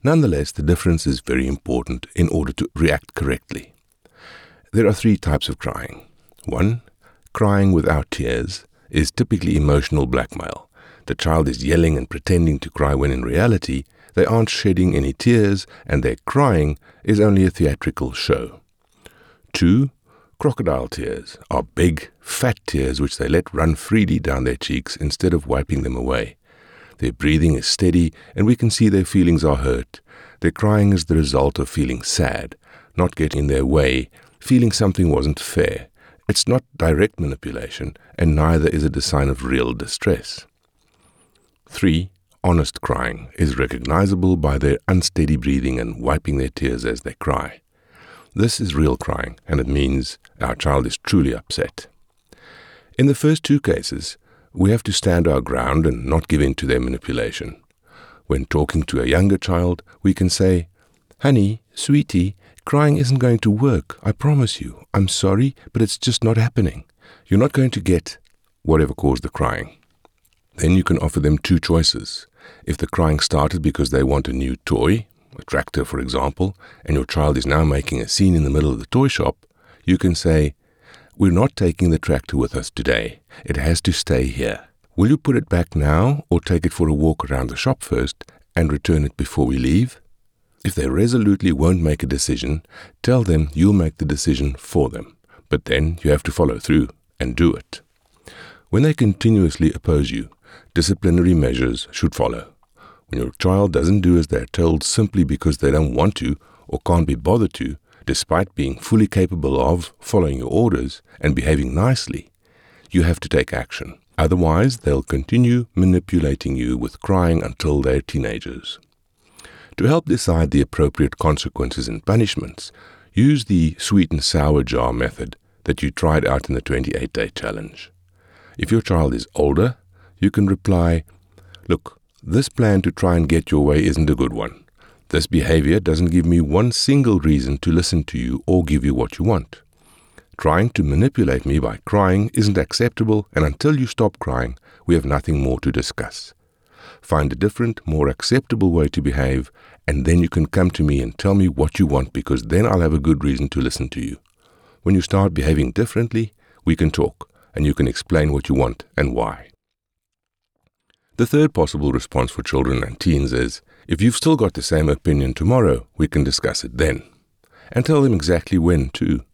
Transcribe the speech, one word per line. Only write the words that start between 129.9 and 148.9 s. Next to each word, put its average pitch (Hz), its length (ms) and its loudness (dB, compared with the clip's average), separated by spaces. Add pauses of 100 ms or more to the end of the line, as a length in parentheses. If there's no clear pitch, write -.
you 101 120 2
can 104 160 0
reply, 87 580 2 (640)
"Look, - 320 -4 (240)
this 120 280 0
plan 104 320 2
to 85 100 -2
try 90 240 0
and 82 100 2
get 82 240 0
your 73 140 2
way 73 180 4
isn't 78 280 2
a 71 40 4
good - 200 -2
one. - 300 -10 (440)
This 78 180 0
behavior 80 540 2
doesn't 82 320 0
give 85 140 2
me 85 160 4
one 92 300 2
single 123 460 2
reason 71 440 2
to 80 100 0
listen 82 320 0
to - 140 -8
you 62 280 -4
or 90 180 2
give 71 200 0
you 69 100 2
what 60 240 -4
you - 60 -2
want. - 380 -2 (760)
Trying 85 380 2
to 95 80 0
manipulate 71 640 2
me 71 120 0
by 57 280 -4
crying 101 480 2
isn't 101 240 2
acceptable, 110 720 -2
and 147 140 0
until 143 340 0
you 127 60 -2
stop - 320 -2
crying, 62 400 -6 (260)
we 85 100 2
have 69 120 2
nothing 71 340 -2
more 64 200 0
to 65 120 -2
discuss. - 640 -8 (640)
Find 73 320 0
a 60 120 -8
different, 113 420 -2
more 76 220 0
acceptable 104 640 0
way 80 160 2
to - 120 -4